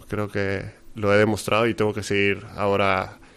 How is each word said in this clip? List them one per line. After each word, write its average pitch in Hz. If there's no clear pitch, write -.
Creo 104
que 98
lo 101
he 101
demostrado 107
y 113
tengo 107
que 101
seguir 101
ahora. 98